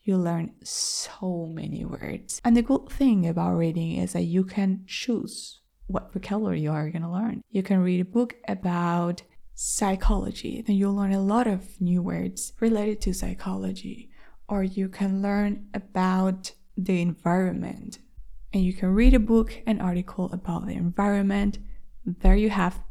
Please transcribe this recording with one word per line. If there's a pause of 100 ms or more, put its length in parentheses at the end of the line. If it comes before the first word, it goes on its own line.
you
learn (100)
so
many
words.
And
the
good
thing
about
reading
is
that
you
can
choose (280)
what
vocabulary
you
are
gonna
learn.
You
can
read
a
book (100)
about (320)
psychology,
then
you'll
learn
a
lot
of
new
words
related
to
psychology. (380)
Or
you
can
learn
about (240)
the
environment, (540)
and
you
can
read
a
book,
an
article
about
the
environment. (460)
There
you
have (100)